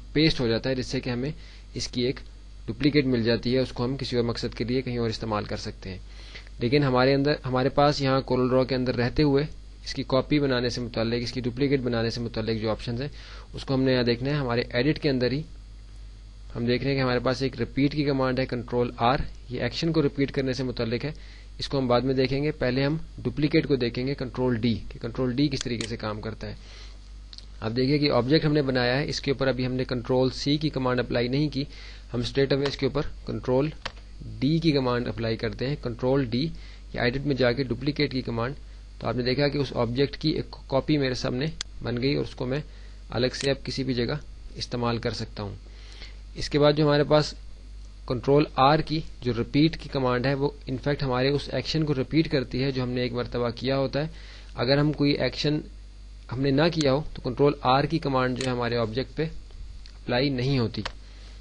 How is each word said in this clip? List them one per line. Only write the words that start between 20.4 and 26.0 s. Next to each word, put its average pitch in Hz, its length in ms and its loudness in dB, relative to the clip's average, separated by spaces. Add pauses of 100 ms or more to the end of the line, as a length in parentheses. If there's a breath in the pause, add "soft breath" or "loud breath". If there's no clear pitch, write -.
से 131 100 -2
मुतल्लिक 120 420 -2
है। 151 80 -4 (460 loud breath)
इसको - 180 -2
हम 135 100 2
बाद 120 160 6
में 131 120 2
देखेंगे, 135 380 2
पहले 127 300 2
हम 151 160 2 (200)
duplicate 147 460 2
को 139 120 4
देखेंगे, 123 380 0
control 127 420 0
D, 113 160 4 (180)
कि - 80 -12
control 120 340 -2
D 139 160 4
किस - 140 -4
तरीके 113 240 -4
से 113 100 -6
काम 107 240 -4